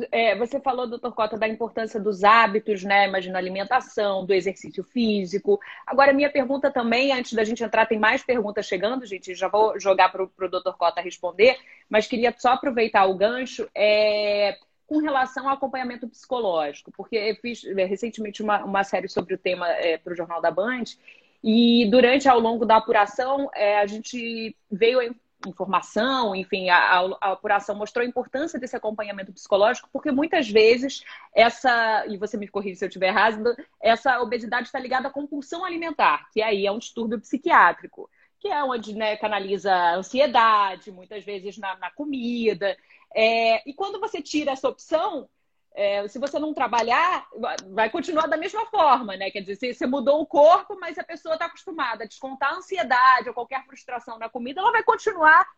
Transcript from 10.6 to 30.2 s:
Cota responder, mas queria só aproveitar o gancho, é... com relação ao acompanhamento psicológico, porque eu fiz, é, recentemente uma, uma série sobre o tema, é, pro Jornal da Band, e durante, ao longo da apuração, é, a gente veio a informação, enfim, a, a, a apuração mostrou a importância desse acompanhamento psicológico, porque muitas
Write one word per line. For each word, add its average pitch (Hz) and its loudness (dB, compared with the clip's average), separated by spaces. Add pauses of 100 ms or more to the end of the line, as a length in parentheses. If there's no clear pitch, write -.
Cota 170 0
responder, 180 2 (300)
mas 214 2
queria 233 0
só 247 2
aproveitar 226 2
o 190 2
gancho, 233 -2
é... 208 2 (280)
com 302 -2
relação 269 -2
ao 269 0
acompanhamento 247 -8
psicológico, 180 -4
porque - -12
eu 214 -2
fiz, 240 -10
é, 190 -2
recentemente 208 -8
uma, 208 0
uma 196 -2
série 190 -4
sobre 185 -6
o 185 -6
tema, 180 -4
é, 160 0
pro 175 -10
Jornal 170 -8
da 165 0
Band, 226 -4 (600)
e 233 4
durante, 254 6
ao 240 8
longo 226 0
da 220 6
apuração, 240 0
é, 208 2
a 208 4
gente 226 -8 (160)
veio 226 2
a 233 -2 (360)
informação, 196 -2
enfim, 190 -4
a, 175 6
a, 180 2
a 196 -2
apuração 202 -2
mostrou 214 -4
a - -6
importância 262 -6
desse 247 -8
acompanhamento 208 -8
psicológico, 208 0
porque 285 -4
muitas 294 0